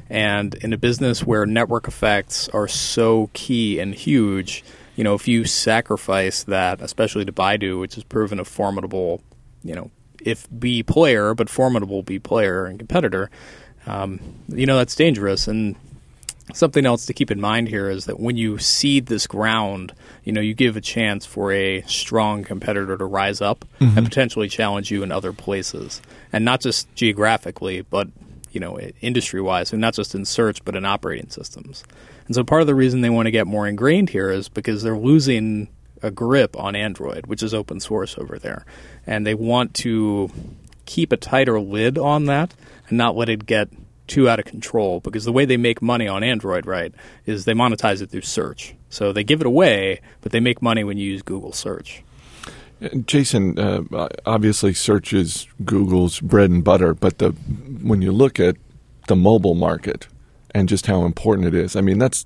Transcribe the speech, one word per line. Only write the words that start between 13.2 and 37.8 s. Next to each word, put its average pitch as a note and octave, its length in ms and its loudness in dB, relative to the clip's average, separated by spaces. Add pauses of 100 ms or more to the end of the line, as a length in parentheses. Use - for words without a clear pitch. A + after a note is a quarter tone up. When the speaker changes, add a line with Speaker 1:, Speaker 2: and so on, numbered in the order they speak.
Speaker 1:
um, G2 360 -6 (260)
you B2+ 180 -2
know, C3+ 120 4
that's B2 180 0
dangerous. G2+ 540 2
And G#2+ 260 -2 (760)
something D3+ 320 2
else A#2+ 220 0
to B2 60 -4
keep - 160 -2
in G2+ 120 -4
mind A2 260 0
here G2+ 220 -4
is F#2+ 160 -6
that - 160 -8
when A#2+ 160 -2
you A2 200 -2
cede C#3 500 0
this G#2+ 200 -2
ground, G2+ 680 -2 (300)
you - 80 -6
know, G#2+ 80 0
you G#2+ 140 -2
give A2+ 240 2
a G#2 40 -8
chance G#2 440 -2
for G2 260 -4
a F#2+ 300 0
strong G#2+ 640 -2
competitor F#2+ 520 -4
to F#2+ 60 -6
rise G2 380 -2
up G2+ 240 -2 (160)
Speaker 2:
Mm-hmm. A2+ 160 6
Speaker 1:
and A2+ 100 4
potentially A2+ 400 0
challenge G2+ 440 -2
you G2+ 120 -2
in F#2+ 80 -6
other F#2 220 -4
places. - 680 -6 (300)
And A2 140 0
not B2+ 160 2
just - 340 -2
geographically, G2+ 840 0
but, G2 260 -2 (460)
you F#2+ 80 -6
know, F2+ 180 -10
i-, F2 220 -12
industry-wise, F#2+ 720 -2
and A2 80 0
not A2+ 120 0
just - 220 -6
in G2 80 -6
search, G#2+ 400 -2
but G2 140 -6
in F#2+ 80 -6
operating - 460 -4
systems. - 520 -18 (440)
And - 80 -2
so B2 100 0
part D#3 160 4
of D#3 60 2
the C#3+ 80 4
reason B2+ 260 4
they A#2+ 80 2
want A#2 160 2
to A2+ 60 0
get A2 140 2
more G#2 220 -2
ingrained C#3 440 4
here F#2+ 180 0
is G2 180 -4
because A2 360 -4
they're A2 140 -2
losing A2+ 680 2 (340)
a G#2+ 100 -4
grip A#2 480 2
on G2+ 160 -4
Android, G2 520 -6
which G#2+ 140 -6
is A2 120 -4
open G#2 260 -4
source G2 380 -4